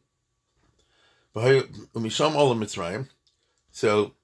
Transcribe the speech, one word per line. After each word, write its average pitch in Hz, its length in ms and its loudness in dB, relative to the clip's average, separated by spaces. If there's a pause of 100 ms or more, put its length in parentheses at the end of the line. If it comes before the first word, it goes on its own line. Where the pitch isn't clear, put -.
(3750)
So 104 420 0 (100)